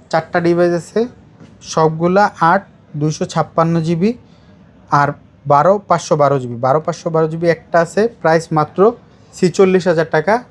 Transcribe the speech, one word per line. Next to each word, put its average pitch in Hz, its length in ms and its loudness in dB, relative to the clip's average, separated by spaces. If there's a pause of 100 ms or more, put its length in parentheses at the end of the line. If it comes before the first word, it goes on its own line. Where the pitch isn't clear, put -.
চারটা 165 300 -2
ডিভাইস 170 340 2
আছে, 175 320 -4 (560)
সবগুলা 170 680 0 (100)
আট 180 260 2 (320)
দুইশো 156 280 -4
ছাপ্পান্ন 165 560 -2
জিবি 170 320 -2 (760)
আর 143 220 2 (340)
বারো 151 400 4
পাঁচশো 170 280 0
বারো 143 240 2
জিবি। 123 160 -8
বারো 127 240 0
পাঁচশো 170 300 -8
বারো 160 180 0
জিবি 165 220 -2
একটা 165 300 -2
আছে, 180 280 0
প্রাইস 165 440 0
মাত্র 160 400 0 (420)
ছিচল্লিশ 185 540 0
হাজার 165 240 0
টাকা। 196 400 0